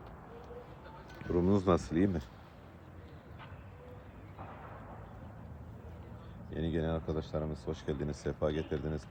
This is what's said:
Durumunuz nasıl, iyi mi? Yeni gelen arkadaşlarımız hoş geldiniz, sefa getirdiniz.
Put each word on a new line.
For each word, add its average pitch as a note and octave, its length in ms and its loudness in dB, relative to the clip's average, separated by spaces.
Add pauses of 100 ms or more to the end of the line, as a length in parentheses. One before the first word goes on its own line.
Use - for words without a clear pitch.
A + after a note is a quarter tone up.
(1300)
Durumunuz F2+ 380 8
nasıl, E2+ 300 6
iyi F#2+ 120 10
mi? E2 120 2 (4000)
Yeni E2 140 4
gelen E2 200 4
arkadaşlarımız D#2 760 0
hoş D#2 200 -2
geldiniz, D2 300 2
sefa D2 340 2
getirdiniz. D2+ 600 2